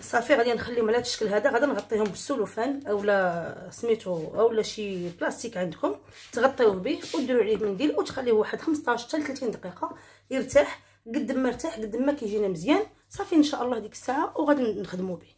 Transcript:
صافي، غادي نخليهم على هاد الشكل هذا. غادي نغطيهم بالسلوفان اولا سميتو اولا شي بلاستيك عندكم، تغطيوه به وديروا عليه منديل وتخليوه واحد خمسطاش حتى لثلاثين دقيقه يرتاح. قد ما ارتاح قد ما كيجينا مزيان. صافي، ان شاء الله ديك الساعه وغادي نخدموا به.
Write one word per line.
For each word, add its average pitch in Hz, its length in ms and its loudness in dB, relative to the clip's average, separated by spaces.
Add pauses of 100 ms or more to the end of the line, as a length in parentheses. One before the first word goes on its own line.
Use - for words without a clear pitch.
(120)
صافي، 247 240 4
غادي 240 180 4
نخليهم 233 340 0
على 226 100 4
هاد 240 60 0
الشكل - 240 -2
هذا. 208 240 4
غادي 240 140 4
نغطيهم 214 380 0
بالسلوفان 233 840 -2
اولا 190 840 0
سميتو 190 640 -2
اولا 220 260 4
شي 196 480 -4
بلاستيك 233 480 -6
عندكم، 180 380 -2 (360)
تغطيوه 233 420 4
به 240 260 -4 (160)
وديروا 247 280 2
عليه 208 140 2
منديل 208 400 0
وتخليوه 254 420 0
واحد 214 220 -2
خمسطاش 269 460 -2
حتى 320 100 -4
لثلاثين 269 340 -4
دقيقه - 440 -8 (360)
يرتاح. 269 500 2 (260)
قد 233 240 -4
ما 262 180 0
ارتاح 226 260 -6
قد 214 200 -8
ما 269 180 2
كيجينا 214 340 0
مزيان. 190 360 2 (260)
صافي، 392 260 -2
ان 302 80 8
شاء - 200 0
الله 247 160 -2
ديك 208 120 -12
الساعه 302 480 -2
وغادي 262 420 2
نخدموا 185 360 -6
به. - 100 -18 (100)